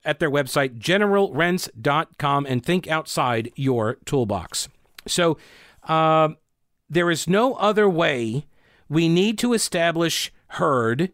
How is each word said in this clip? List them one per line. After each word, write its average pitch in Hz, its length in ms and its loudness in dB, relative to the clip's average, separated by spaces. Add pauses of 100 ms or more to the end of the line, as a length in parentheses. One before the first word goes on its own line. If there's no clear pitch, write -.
at 151 160 -4
their 160 100 0
website, 135 480 -2
general 196 560 2
rents 170 360 0 (100)
dot 143 380 -2
com, 143 280 0
and 127 160 -2
think 175 280 -2
outside 135 680 -2
your 123 480 -2
toolbox. 104 640 -4 (400)
So, 170 300 0 (500)
uh, 160 420 4 (600)
there 175 200 2
is 160 160 -2
no 220 280 2
other 208 360 2
way. 147 580 -2 (400)
We 165 220 2
need 202 300 2
to 240 140 2
establish 170 800 -2 (180)
herd 135 640 0